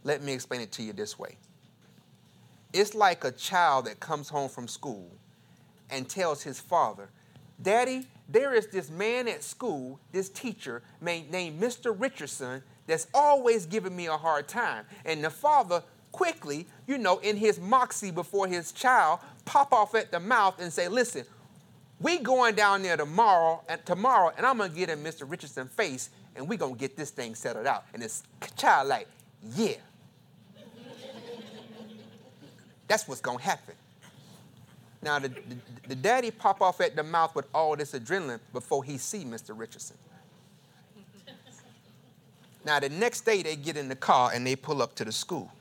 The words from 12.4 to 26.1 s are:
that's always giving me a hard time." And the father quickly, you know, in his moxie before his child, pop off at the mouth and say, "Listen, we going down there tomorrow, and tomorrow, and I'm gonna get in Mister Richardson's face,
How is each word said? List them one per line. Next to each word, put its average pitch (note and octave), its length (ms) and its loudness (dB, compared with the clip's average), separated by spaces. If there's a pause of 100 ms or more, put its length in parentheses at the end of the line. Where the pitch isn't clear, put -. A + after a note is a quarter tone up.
that's D#3+ 280 -2
always C4 520 6
giving F#3 300 -4
me F3 100 -6
a D#3+ 100 -2
hard D3+ 300 0
time." D3+ 400 -4 (180)
And D#3 200 -2
the D#3 60 0
father G3 520 2 (300)
quickly, F3+ 560 -2 (180)
you C4+ 120 -2
know, F#3 200 4
in G#3 180 0
his G3+ 220 4
moxie G#3+ 540 2
before F#3 340 0
his F3+ 240 -4
child, G3+ 480 4 (260)
pop C#4 280 4
off A3 240 4
at - 160 0
the E3+ 80 0
mouth G3 400 4
and F3+ 120 -6
say, F3 140 0
"Listen, G3+ 400 -2 (720)
we E4+ 200 0
going B3 360 4
down G3 280 4
there F3 140 2
tomorrow, E3 720 4
and E3 160 -6
tomorrow, F#3+ 520 4
and F#3 100 2
I'm B3+ 120 4
gonna F#3+ 140 -2
get E3+ 160 -2
in D3+ 140 -4
Mister D#3 220 -8
Richardson's C3+ 480 -10
face, C#3+ 380 -4 (260)